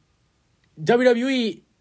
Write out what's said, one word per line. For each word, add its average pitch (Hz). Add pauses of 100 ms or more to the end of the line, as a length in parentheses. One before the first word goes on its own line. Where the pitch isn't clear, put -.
(840)
W 240
W 247
E, 240 (180)